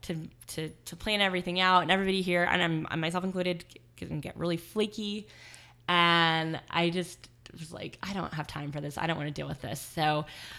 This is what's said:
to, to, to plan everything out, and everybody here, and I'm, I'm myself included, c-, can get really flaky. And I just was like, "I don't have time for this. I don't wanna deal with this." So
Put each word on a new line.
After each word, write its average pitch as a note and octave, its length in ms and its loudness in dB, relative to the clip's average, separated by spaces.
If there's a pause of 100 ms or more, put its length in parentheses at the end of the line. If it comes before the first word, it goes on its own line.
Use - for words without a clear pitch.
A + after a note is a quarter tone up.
to, E3+ 120 -6 (320)
to, D#3 220 -8
to - 260 -16
plan G#3 260 0
everything F3+ 380 2
out, F#3 220 6
and D#3 100 2
everybody F#3+ 300 4
here, F3 220 2
and F3 180 4
I'm, E3 300 2
I'm E3 80 -2
myself E3 240 0
included, F3+ 480 -2
c-, - 100 -20 (260)
can D#3 120 -6
get - 180 -10
really E3+ 200 -2
flaky. G#3 680 -6 (600)
And E3 720 4 (100)
I E3+ 200 2
just F3 400 -4 (300)
was D#3+ 120 -14
like, - 320 -12
"I F#3+ 100 -4
don't F#3+ 200 -6
have D#3 140 -6
time D3 240 -8
for D3 100 -6
this. D3 160 -8
I D#3+ 100 -2
don't D#3+ 100 0
wanna D3 140 -4
deal C#3+ 160 -6
with C#3+ 140 -8
this." C3+ 180 -6
So D3+ 460 0 (340)